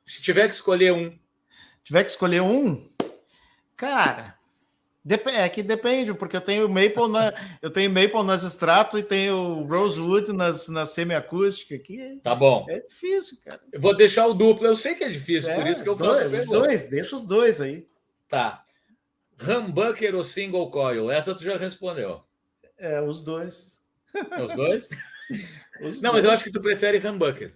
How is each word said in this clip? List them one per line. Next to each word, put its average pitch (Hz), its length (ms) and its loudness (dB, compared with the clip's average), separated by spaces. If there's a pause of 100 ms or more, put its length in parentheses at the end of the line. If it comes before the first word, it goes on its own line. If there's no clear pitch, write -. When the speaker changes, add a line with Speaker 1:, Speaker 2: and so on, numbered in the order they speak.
Speaker 1:
Se - 160 -14
tiver 190 260 4
que 202 60 -8
escolher 185 400 4
um. 170 240 -6 (680)
Speaker 2:
Tiver 170 200 2
que 190 60 -6
escolher 180 320 0
um? 196 480 0 (840)
Cara, 143 600 -2 (680)
dep-, 214 240 0
é 220 180 2
que 196 140 -6
depende, 220 540 0
porque 180 200 -6
eu 180 60 -4
tenho 208 260 0
maple 208 420 4
na, 220 220 2 (300)
eu 160 80 -6
tenho 196 220 2
maple 208 320 4
nas 190 200 0
extrato 185 540 2
e 208 60 -2
tenho 190 600 -2
rosewood 185 680 0
nas, 175 340 -2
na 160 180 -4
semiacústica, 170 920 -2
que 262 460 -16
Speaker 1:
Tá 120 100 -4
bom. 123 340 4
Speaker 2:
é 170 120 -8
difícil, 370 680 -6
cara. - 160 -18 (100)
Speaker 1:
Eu - 80 -10
vou 190 160 4
deixar 208 300 6
o 233 80 4
duplo, 214 320 6
eu 220 100 4
sei 277 200 -2
que - 80 -6
é 269 60 -4
difícil, 160 440 -2
por 185 140 -2
Speaker 2:
É, - 40 2
Speaker 1:
isso 277 120 -4
que 202 60 -4
eu 202 80 -2
faço 175 140 2
a - 40 6
Speaker 2:
dois, 262 100 2
os 143 60 -4
Speaker 1:
pergunta. 214 360 0
Speaker 2:
dois, 196 200 0
deixa 147 280 -4
os 240 80 -10
dois 208 380 2
aí. 143 260 -10 (400)
Speaker 1:
Tá. 117 360 -4 (840)
Humbucker 214 680 -2
ou 180 80 -2
single 185 480 -6
coil? 123 400 -2
Essa 151 240 -2
tu 175 80 -14
já 190 120 -4
respondeu. 170 680 -8 (560)
Speaker 2:
É, 156 200 -6
os 151 220 -6
dois. 160 580 -12 (520)
Speaker 1:
É 349 120 -8
os 113 120 -8
dois? 165 340 -2
Speaker 2:
<laughs> - 100 -16 (840)
Os 185 200 -10
Speaker 1:
Não, 240 120 0
mas 214 100 4
eu 208 60 6
Speaker 2:
dois. 220 60 6
Speaker 1:
acho 220 100 0
que 202 80 -14
tu 202 80 -6
prefere 202 440 0
humbucker. 151 500 -4